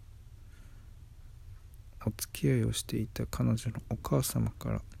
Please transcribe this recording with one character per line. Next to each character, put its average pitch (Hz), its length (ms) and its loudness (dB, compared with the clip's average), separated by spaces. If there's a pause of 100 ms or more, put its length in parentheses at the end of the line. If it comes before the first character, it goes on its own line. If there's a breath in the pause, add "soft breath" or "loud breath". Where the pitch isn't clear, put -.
(2000 loud breath)
お 110 100 4
付 - 240 -6
き 143 80 6
合 131 80 8
い 113 60 6
を 113 100 4
し - 80 -2
て - 160 0
い 110 80 2
た 113 220 -2
彼 120 280 4
女 117 140 0
の - 220 -2
お 113 60 0
母 135 260 4
様 113 260 4
か - 200 -4
ら、 - 120 2 (180)